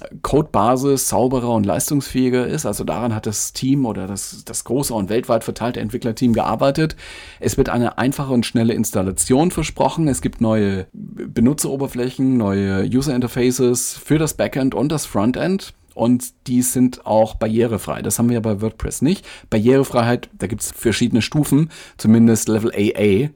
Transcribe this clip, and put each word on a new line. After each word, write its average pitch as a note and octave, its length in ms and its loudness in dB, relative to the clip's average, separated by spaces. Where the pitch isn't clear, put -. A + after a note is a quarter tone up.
Codebasis C3 880 2
sauberer A#2+ 440 0
und G#2+ 140 2
leistungsfähiger B2 800 0
ist. D#3 180 -4
Also G#2 200 -4
daran G#2+ 280 -4
hat G#2+ 140 -6
das - 280 -6
Team C3+ 300 0
oder F#2+ 220 -4
das, G2 380 -10
das - 200 -10
große C3 300 -2
und G2 140 -2
weltweit A2+ 340 0
verteilte A2+ 380 -6
Entwicklerteam A2+ 520 0
gearbeitet. C#3 640 0
Es - 160 -2
wird C3+ 120 2
eine A#2 300 -2
einfache C3+ 340 -2
und A#2+ 140 2
schnelle A#2 260 2
Installation A2 800 0
versprochen. D#3 560 -2
Es C3 160 -2
gibt - 180 -4
neue G2+ 520 0
Benutzeroberflächen, C3 1400 -2
neue G2 480 0
User B2+ 320 0
Interfaces B2 760 0
für - 240 0
das D#3 160 -2
Backend A2+ 420 -2
und C3+ 160 0
das D#3 140 -4
Frontend. B2+ 680 -2
Und B2 520 0
die B2 160 2
sind B2+ 440 0
auch A2 280 2
barrierefrei. A2 680 -2
Das - 180 -2
haben A#2+ 80 4
wir A#2+ 60 2
ja A2+ 60 0
bei G#2+ 200 -2
WordPress G#2+ 420 -6
nicht. D#3+ 240 0
Barrierefreiheit, A#2+ 880 2
da - 80 -4
gibt's - 240 -6
verschiedene A#2 520 0
Stufen. D3 480 0
Zumindest A2+ 500 6
Level A2 240 0
A G2+ 260 0
A G#2 400 4